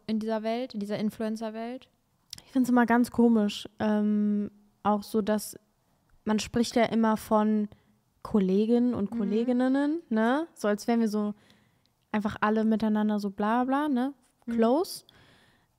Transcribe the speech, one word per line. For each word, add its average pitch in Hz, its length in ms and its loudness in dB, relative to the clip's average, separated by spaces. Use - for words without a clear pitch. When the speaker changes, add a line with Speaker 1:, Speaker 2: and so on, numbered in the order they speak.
Speaker 1:
in 220 100 -2
dieser 220 240 -4
Welt, 233 320 -6
in 214 60 -8
dieser 202 180 -6
Influencer-Welt? 220 920 -8
Speaker 2:
Ich - 60 -20
find's 254 200 2
immer 240 160 6
ganz 233 260 2
komisch, 226 560 2
ähm, 208 720 0
auch 208 220 0
so, 220 180 -2
dass 214 340 -4
man 214 160 0
spricht - 340 -2
ja 233 120 4
immer 220 300 0
von 214 520 0
Kollegen 220 720 2
und 202 180 -4
Speaker 1:
Mhm. 233 60 -8
Speaker 2:
Kolleginnen, 254 920 0
ne? 233 460 0
So - 120 -6
als 208 220 -2
wären 233 100 2
wir 226 100 2
so 208 260 -4
einfach 214 300 -2
alle 214 240 2
miteinander 214 560 2
so 202 100 -4
bla 214 320 0
bla, 269 260 0
ne? 262 240 0
Speaker 1:
Mhm. 233 80 -8
Speaker 2:
Close. 240 500 0